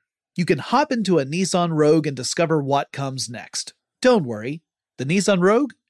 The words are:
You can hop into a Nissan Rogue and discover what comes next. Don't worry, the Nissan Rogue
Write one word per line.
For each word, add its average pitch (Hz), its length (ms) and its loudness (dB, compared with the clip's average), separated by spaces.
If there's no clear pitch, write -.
You 180 80 -2
can 156 140 2
hop 262 340 0
into 196 260 2
a 135 60 2
Nissan 175 480 -2
Rogue 151 340 4
and 139 100 -4
discover 151 460 -2
what 139 300 -2
comes 131 360 -8
next. - 460 -12
Don't 240 240 4
worry, 120 380 -8
the 131 60 -6
Nissan 185 360 2
Rogue 226 320 2